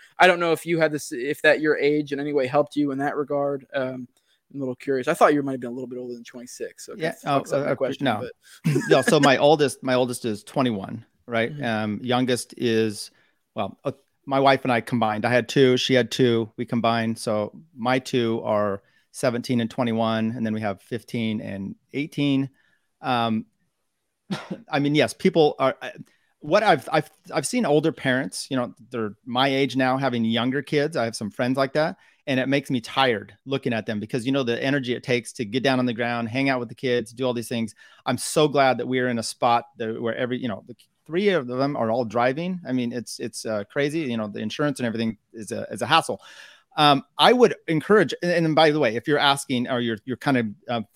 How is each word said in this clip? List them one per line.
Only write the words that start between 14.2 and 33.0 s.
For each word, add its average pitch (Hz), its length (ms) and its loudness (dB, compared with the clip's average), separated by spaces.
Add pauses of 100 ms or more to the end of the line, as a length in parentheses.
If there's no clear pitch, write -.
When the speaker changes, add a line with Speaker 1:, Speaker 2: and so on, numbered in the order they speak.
Speaker 2:
my 139 140 0
wife 135 240 4
and 131 80 0
I 117 80 2
combined. 110 440 -2
I 117 60 2
had 120 180 2
two, 127 280 4
she 127 180 0
had 120 160 2
two, 117 460 2
we 123 80 -6
combined. 113 540 0
So 107 400 -4 (180)
my 123 220 0
two 117 440 -2
are 104 400 -2 (300)
seventeen 123 480 -2
and 113 100 -2
twenty-one, 113 680 -2
and 117 100 -6
then 110 80 -2
we 107 60 -4
have 101 220 -6
fifteen 113 580 -6
and 98 340 -10 (180)
eighteen. 139 580 -2 (520)
Um, 117 480 -2
<coughs> - 1200 -14
I 151 80 0
mean, 143 160 2
yes, 131 200 4
people 170 440 4
are, 131 240 0
I, 127 100 -10 (480)
what 175 220 2
I've, 165 300 2
I've, 156 180 0 (220)
I've 139 140 -4
seen 247 180 0
older 147 280 4
parents, 127 580 -4
you 135 60 -2
know, 123 180 -4 (160)
they're 110 340 -6
my 127 240 2
age 135 280 0
now, 131 200 2
having 123 280 0
younger 120 380 0
kids. 156 340 -2
I 117 80 -2
have 113 120 -6
some 101 140 -6
friends 131 260 -2
like 135 180 0
that, 160 220 0 (300)
and 131 140 0
it 127 80 -2
makes 139 220 0
me 127 100 0
tired 117 540 -2 (120)